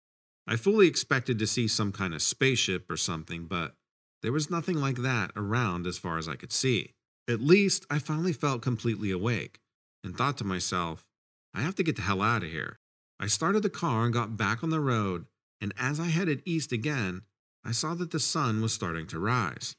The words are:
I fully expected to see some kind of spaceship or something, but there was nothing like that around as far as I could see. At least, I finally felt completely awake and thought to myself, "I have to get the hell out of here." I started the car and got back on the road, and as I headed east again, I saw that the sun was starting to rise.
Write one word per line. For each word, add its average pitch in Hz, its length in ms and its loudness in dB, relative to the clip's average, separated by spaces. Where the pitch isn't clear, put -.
I 113 100 0
fully 196 320 6
expected 131 500 2
to 107 80 2
see 117 220 2
some 101 240 2
kind 90 220 -2
of 73 80 -2
spaceship 110 680 2
or 82 60 -4
something, 85 500 -4
but 85 300 -4
there 113 100 0
was 151 180 0
nothing 175 280 -2
like 135 240 0
that 120 340 0
around 101 500 0
as 87 120 -4
far 82 200 -2
as 80 100 -6
I 71 60 -4
could - 160 -12
see. 117 440 0
At 117 120 0
least, 185 480 4
I 147 100 -2
finally 156 340 -2
felt 131 300 -2
completely 107 480 -2
awake 95 500 -2
and 92 140 -8
thought 135 220 0
to - 60 -2
myself, 90 600 -2
"I 95 60 -4
have 175 160 -2
to - 80 0
get 151 120 0
the 104 60 -6
hell 95 200 0
out 107 200 2
of 78 80 -6
here." 62 300 -8
I 101 80 -2
started 190 340 2
the 208 80 0
car 117 340 0
and 117 80 2
got 113 240 -2
back 110 280 0
on 160 60 0
the 160 100 0
road, 107 460 0
and 101 160 -4
as 139 240 -2
I 170 60 -2
headed 170 380 0
east 165 280 -2
again, 110 500 -2
I - 80 -6
saw 156 240 0
that 170 160 -4
the - 80 -2
sun 110 440 2
was 110 100 2
starting 82 360 -2
to 78 120 -6
rise. 104 580 -2